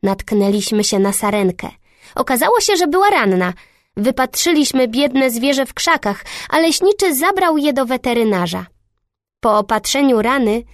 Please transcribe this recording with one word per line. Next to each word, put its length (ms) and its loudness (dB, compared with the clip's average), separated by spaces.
natknęliśmy 840 0
się 140 -2
na 140 2
sarenkę. 560 -2
Okazało 460 0
się, 160 0
że 100 0
była 240 2
ranna. 420 2
Wypatrzyliśmy 920 0
biedne 420 0
zwierzę 360 -2
w 80 -12
krzakach, 500 -2
a 80 2
leśniczy 560 2
zabrał 440 0
je 140 2
do 140 -2
weterynarza. 800 -2
Po 180 2
opatrzeniu 640 0
rany 400 0